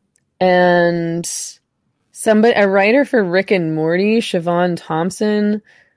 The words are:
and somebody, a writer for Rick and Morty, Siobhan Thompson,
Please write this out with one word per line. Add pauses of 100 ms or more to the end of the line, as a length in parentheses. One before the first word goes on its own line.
(400)
and (840)
somebody,
a
writer
for
Rick
and
Morty,
Siobhan
Thompson, (340)